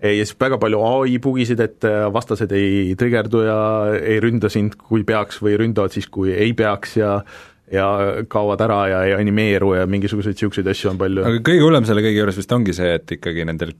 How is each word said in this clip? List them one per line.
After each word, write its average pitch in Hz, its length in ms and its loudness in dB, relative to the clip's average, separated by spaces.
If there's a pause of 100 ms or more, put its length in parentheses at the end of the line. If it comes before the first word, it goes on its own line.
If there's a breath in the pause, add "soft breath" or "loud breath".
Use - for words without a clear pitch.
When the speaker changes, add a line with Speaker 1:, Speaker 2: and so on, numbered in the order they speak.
Speaker 1:
ja 104 80 2 (140)
siis 104 160 -12
väga 131 180 0
palju 107 240 2
A 131 240 2
I 123 120 0
bugisid, 123 420 0
et, 110 240 -2
äh, 107 280 0
vastased 110 400 -2
ei 98 440 0
trigerdu 113 500 0
ja 107 480 0
ei 104 260 0
ründa 110 300 0
sind, 107 260 -2
kui 110 280 -2
peaks, 104 360 -2
või 104 160 0
ründavad 107 360 0
siis, 98 180 -8
kui 95 240 -2
ei 107 180 2
peaks 107 440 -2
ja, 101 260 0 (480 loud breath)
ja 98 580 0
kaovad 104 360 0
ära 101 240 0
ja 92 160 0
ei 95 80 2
animeeru 101 640 2
ja 92 120 2
mingisuguseid 101 520 -2
siukseid 101 300 -2
asju 98 200 -2
on 92 80 -4
palju. 95 260 -2
Speaker 2:
Aga 117 220 0
kõige 165 160 4
hullem 147 240 6
selle 107 160 2
kõige 107 160 2
juures 101 220 0
vist 98 140 -4
ongi 113 200 2
see, 87 220 0
et 80 180 -6
ikkagi 85 320 -6
nendel 82 360 -6